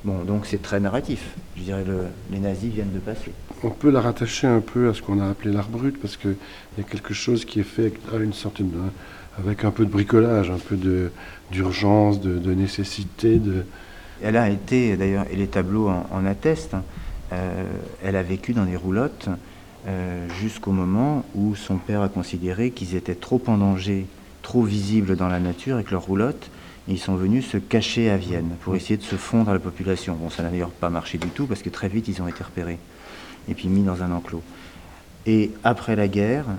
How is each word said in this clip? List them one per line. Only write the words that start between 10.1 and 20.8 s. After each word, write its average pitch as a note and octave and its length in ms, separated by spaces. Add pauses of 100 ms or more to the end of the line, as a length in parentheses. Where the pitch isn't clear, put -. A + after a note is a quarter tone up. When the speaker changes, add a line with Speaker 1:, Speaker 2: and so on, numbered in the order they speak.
Speaker 2:
un F2+ 80
peu G2+ 160
de, F#2 380 (400)
d'urgence, G2+ 680
de, F2+ 200
de F#2 120
nécessité, G2 840
de F#2+ 260 (560)
Speaker 1:
Elle G#2+ 160
a A2+ 140
été, G#2+ 460
d'ailleurs, G2 340
et F#2 60
les G2 100
tableaux G2+ 420
en, F2+ 220
en F#2+ 160
attestent, D#3 480
hein, F#2 80 (500)
euh, F2+ 320 (380)
elle F#2+ 140
a F#2 80
vécu F#2+ 280
dans A2 120
des F2+ 120
roulottes, G2+ 520 (580)
euh, F2+ 420 (120)
jusqu'au G#2+ 320
moment G#2+ 520 (120)